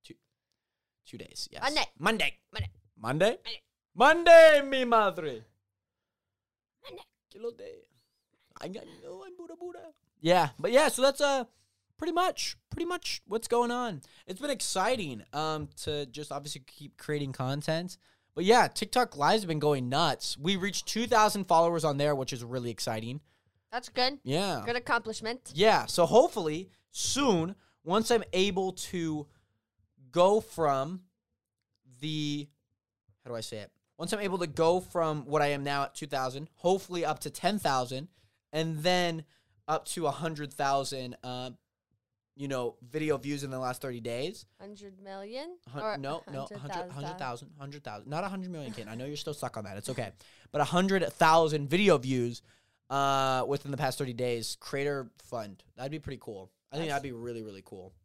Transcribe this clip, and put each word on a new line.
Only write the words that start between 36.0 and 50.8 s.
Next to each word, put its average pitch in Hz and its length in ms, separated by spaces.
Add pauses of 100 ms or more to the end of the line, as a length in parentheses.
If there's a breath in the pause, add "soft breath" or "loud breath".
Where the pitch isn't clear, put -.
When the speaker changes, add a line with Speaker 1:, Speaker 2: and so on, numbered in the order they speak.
Speaker 1:
thousand, 135 480
hopefully 180 480
up 151 160
to 151 100
ten 196 300
thousand, 135 480 (460)
and 160 300
then 170 420 (420)
up 156 220
to 165 180
a 139 40
hundred 151 420
thousand, 135 680
uh, 127 260 (840)
you 139 120
know, 123 280 (140)
video 151 280
views 139 260
in 135 80
the 131 80
last 123 220
thirty 123 180
days. 123 460 (140)
Speaker 2:
Hundred 196 440
million? 220 540 (140)
Speaker 1:
Hun-, 147 120
Speaker 2:
Or 214 140
Speaker 1:
no, 139 340
no, 139 160 (100)
Speaker 2:
hundred 135 160
thousand? 180 160 (300)
Speaker 1:
hundred, 123 240 (160)
hundred 143 240
thousand. 107 260
Not 160 140
a 196 60
hundred 185 220
million, 143 200
Kate. 107 160
I 110 80
know 123 100
you're 147 120
still 151 160
stuck 127 240
on 104 80
that. 98 120
It's 104 120
okay. 117 200 (420 soft breath)
But 147 100
a - 20
hundred 180 400 (100)